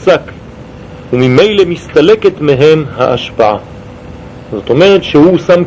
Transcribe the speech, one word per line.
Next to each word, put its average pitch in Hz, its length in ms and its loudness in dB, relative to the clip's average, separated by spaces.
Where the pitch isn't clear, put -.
שק, 175 160 2
וממילא 151 520 2
מסתלקת 175 760 0
מהם 147 440 2
ההשפעה. 117 600 -2
זאת 107 180 -6
אומרת 185 340 2
שהוא 160 340 4
שם 180 280 0